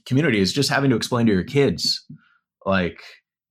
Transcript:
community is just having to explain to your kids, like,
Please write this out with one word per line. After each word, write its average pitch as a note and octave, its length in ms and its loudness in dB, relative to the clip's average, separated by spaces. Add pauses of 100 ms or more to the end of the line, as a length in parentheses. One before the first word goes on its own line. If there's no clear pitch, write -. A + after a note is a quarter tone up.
community B2+ 340 0
is F#2 140 0
just C#3 160 0
having C#3 220 0
to A#2 40 2
explain A#2 300 -2
to G#2+ 80 4
your F2+ 100 0
kids, - 640 -2 (600)
like, F#2 360 -2 (500)